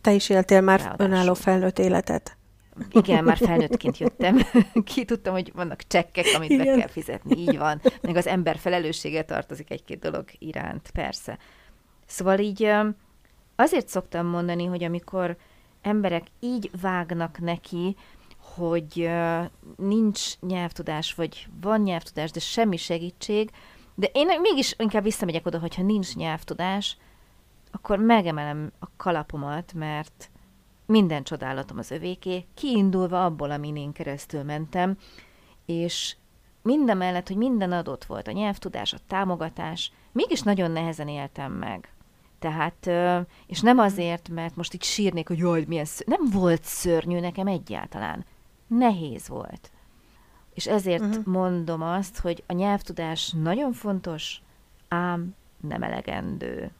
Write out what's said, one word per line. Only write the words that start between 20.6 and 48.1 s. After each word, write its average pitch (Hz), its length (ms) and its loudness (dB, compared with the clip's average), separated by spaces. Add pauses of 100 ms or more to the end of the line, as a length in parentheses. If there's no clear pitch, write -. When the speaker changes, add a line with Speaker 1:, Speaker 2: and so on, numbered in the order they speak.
Speaker 2:
vagy - 340 -6 (140)
van 214 200 2
nyelvtudás, 165 500 -4
de - 80 -8
semmi 208 380 0
segítség, 185 720 -4 (460)
de 190 180 0
én 311 280 4
mégis 330 360 2
inkább 214 260 0
visszamegyek 175 420 -2
oda, 170 140 -2
hogyha 170 240 -4
nincs 196 320 0
nyelvtudás, 165 840 -4 (720)
akkor - 280 -2
megemelem 156 800 2
a 180 60 -12 (120)
kalapomat, 151 760 -4
mert 156 560 -10 (580)
minden 175 360 4
csodálatom 135 540 -8
az 113 140 -10
övéké, 180 600 -6
kiindulva 185 720 2
abból, 147 260 -2
amin 147 240 -6
én 147 160 -8
keresztül 143 520 -8
mentem, 160 540 -2 (680)
és 170 500 -4 (460)
mindamellett, 190 680 2
hogy 196 100 -4
minden 220 340 0
adott 165 340 -4
volt, - 220 -10
a 110 40 -8
nyelvtudás, 196 600 -6
a - 40 -12 (100)
támogatás, 175 840 -4 (200)
mégis 311 300 0
nagyon 190 300 2
nehezen 160 360 -4
éltem 143 440 -8
meg. - 420 -10 (460)
Tehát, 165 480 -2
ö, 175 320 2 (280)
és 165 140 -6
nem 247 180 8
azért, 175 500 2
mert 165 260 -8
most 170 180 -8
így 180 100 -10
sírnék, 175 440 0
hogy 170 100 -2
jaj, 165 300 2
milyen 156 180 -2
ször-, - 220 -10
nem 320 240 2
volt 180 320 4
szörnyű 175 560 0
nekem 175 280 -4
egyáltalán. - 800 -6 (420)